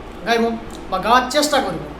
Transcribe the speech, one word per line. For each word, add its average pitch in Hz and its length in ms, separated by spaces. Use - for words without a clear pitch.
গাইবো 226 240
বা 185 100
গাওয়ার 233 320
চেষ্টা 285 300
করব। 170 220